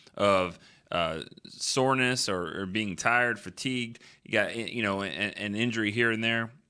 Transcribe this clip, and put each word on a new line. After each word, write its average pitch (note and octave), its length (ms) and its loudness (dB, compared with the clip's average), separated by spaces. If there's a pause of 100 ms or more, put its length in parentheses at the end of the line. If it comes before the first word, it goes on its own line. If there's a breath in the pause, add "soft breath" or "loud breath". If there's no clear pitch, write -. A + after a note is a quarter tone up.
(160 soft breath)
of, F#2 440 4 (320 soft breath)
uh, D#2+ 300 0 (400)
soreness C3 640 2
or, F2+ 340 -2
or G2 40 -2
being G2 300 -2
tired, A#2+ 420 2
fatigued, B2 600 -6 (260 loud breath)
you - 80 -8
got, G2+ 240 2
you A#2 260 -4
know, G2 200 0
an, G2 80 -4 (220)
an G2+ 220 -4
injury A2 360 0
here A#2 200 2
and A2 120 0
there A2+ 280 0 (200)